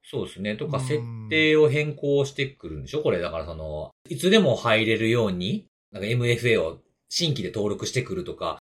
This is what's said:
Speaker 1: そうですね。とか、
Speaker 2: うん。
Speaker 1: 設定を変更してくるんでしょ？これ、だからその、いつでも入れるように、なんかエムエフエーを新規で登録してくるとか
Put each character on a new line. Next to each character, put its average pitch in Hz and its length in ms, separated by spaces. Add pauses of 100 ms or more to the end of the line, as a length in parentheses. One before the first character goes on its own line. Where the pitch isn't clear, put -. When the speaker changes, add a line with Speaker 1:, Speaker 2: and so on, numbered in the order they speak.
Speaker 1:
そ 120 200
う 90 60
で - 40
す 92 80
ね。 104 160
と 143 100
か、 139 120
Speaker 2:
う - 20
ん。 131 60
Speaker 1:
設 - 120 (300)
定 156 280
を 151 120
変 151 260
更 143 300
し - 80
て 139 140
く - 200
る 76 120
ん 71 60
で - 40
し - 60
ょ？ 151 80
こ 151 80
れ、 90 100
だ 85 100
か 82 60
ら 80 80
そ 82 100
の、 78 360 (180)
い 151 80
つ 170 140
で 220 80
も 135 180
入 110 300
れ 110 100
る 113 140
よ 113 160
う 98 40
に、 92 360 (260)
な 104 80
ん - 20
か 101 60
エ 120 60
ム 120 120
エ 120 100
フ 120 120
エ 110 80
ー 87 60
を 82 160 (320)
新 160 220
規 113 100
で 90 120
登 104 200
録 - 100
し - 80
て 123 100
く - 120
る 87 100
と - 100
か 82 240 (120)